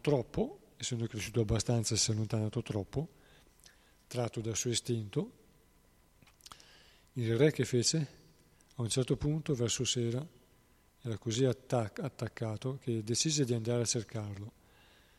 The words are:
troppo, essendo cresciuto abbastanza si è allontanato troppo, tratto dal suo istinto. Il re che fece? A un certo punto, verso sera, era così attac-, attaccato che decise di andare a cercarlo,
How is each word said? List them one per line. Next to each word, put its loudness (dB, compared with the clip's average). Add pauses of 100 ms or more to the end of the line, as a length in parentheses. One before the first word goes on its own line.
troppo, 0
essendo -4
cresciuto -2
abbastanza 2
si 2
è 2
allontanato 0
troppo, -4 (1000)
tratto -2
dal -4
suo -2
istinto. -2 (1800)
Il 2
re 8
che 0
fece? 2 (680)
A -6
un 0
certo 2
punto, 0
verso 0
sera, 0 (760)
era -4
così 2
attac-, 0
attaccato -6
che -2
decise 0
di 0
andare 0
a 0
cercarlo, -4 (680)